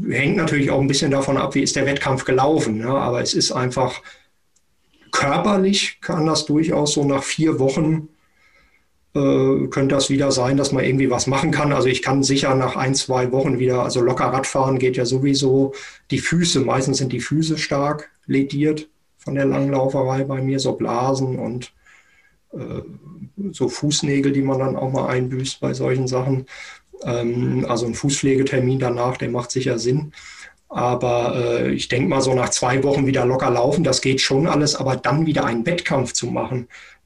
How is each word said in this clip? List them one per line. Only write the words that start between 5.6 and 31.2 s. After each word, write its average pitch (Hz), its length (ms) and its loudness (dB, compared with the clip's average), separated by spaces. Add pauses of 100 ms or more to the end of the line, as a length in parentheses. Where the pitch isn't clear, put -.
kann - 260 -2
das 156 200 0
durchaus 147 460 2
so 147 120 0
nach 139 180 0
vier 156 360 0
Wochen, 151 500 0 (1080)
äh, 139 540 2
könnte 139 260 0
das 139 160 0
wieder 139 200 2
sein, 131 260 0
dass 139 160 0
man 135 120 2
irgendwie 131 260 2
was 120 160 0
machen 135 240 0
kann. 143 220 0
Also 127 160 2
ich 127 140 0
kann 139 200 2
sicher 135 320 2
nach 131 220 0
ein, 131 180 0
zwei 127 380 0
Wochen 135 260 2
wieder, 123 240 2
also 123 180 0
locker 123 260 2
Radfahren 135 520 0
geht 127 180 2
ja 131 80 2
sowieso. 135 680 2 (380)
Die 131 80 0
Füße, 165 420 0
meistens 127 380 0
sind 123 140 -2
die 117 80 -4
Füße 156 380 0
stark 147 520 -2 (160)
lediert 143 600 0 (300)
von 143 160 -8
der 139 120 2
Langlauferei 135 800 0
bei 135 160 -4
mir, 135 200 0
so 127 120 0
Blasen 127 640 -2
und, 117 340 -8 (800)
äh, - 300 -10 (680)
so 131 160 -2
Fußnägel, 143 640 0
die 135 100 2
man 135 160 0
dann 131 180 -2
auch 131 160 -2
mal 135 160 -2
einbüßt 127 520 -4
bei 131 140 -4
solchen 131 320 0
Sachen. 131 400 -2 (560)
Ähm, 123 680 -2
also 117 180 0
ein 113 80 -4
Fußpflegetermin 131 840 2
danach, 123 380 0
der 123 140 -4
macht 120 200 -4
sicher 127 280 -2
Sinn. 135 340 0 (560)
Aber, 120 640 0